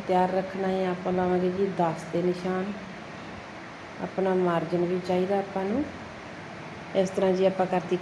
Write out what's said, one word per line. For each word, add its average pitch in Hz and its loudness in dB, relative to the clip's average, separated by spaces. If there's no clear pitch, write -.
ਤਿਆਰ 185 4
ਰੱਖਣਾ 190 0
ਹੈ, 190 2
ਆਪਾਂ 180 -2
ਲਾਵਾਂਗੇ 180 2
ਜੀ 190 2
ਦਸ 165 2
ਦੇ 175 2
ਨਿਸ਼ਾਨ। 185 0
ਆਪਣਾ 190 0
ਮਾਰਜਨ 175 2
ਵੀ 180 0
ਚਾਹੀਦਾ 185 2
ਆਪਾਂ 196 -2
ਨੂੰ। 247 2
ਇਸ 190 4
ਤਰ੍ਹਾਂ 190 4
ਜੀ 190 4
ਆਪਾਂ 185 2
ਕਰਤੀ 180 0